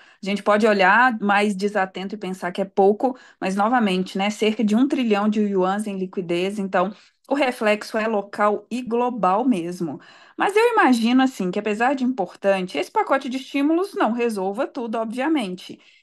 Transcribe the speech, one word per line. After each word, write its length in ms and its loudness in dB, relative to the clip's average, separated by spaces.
A 20 -16
gente 180 -4
pode 260 4
olhar 500 4
mais 360 2
desatento 600 -4
e 40 -12
pensar 340 -8
que 80 -6
é 40 0
pouco, 540 2
mas, 160 -2
novamente, 600 0
né? 140 0
Cerca 320 0
de 140 2
um 100 4
trilhão 420 0
de 120 0
yuans 480 0
em 100 -6
liquidez. 600 -4
Então, 340 -2
o 60 -2
reflexo 640 -2
é 80 -2
local 640 -2
e 120 -6
global 640 0
mesmo. 540 -2
Mas 200 0
eu 160 4
imagino, 500 4
assim, 280 0
que 100 -4
apesar 340 0
de 100 -4
importante, 720 -2
esse 140 -4
pacote 380 0
de 80 -6
estímulos 580 -2
não 180 0
resolva 540 -2
tudo, 300 -8
obviamente. 840 -4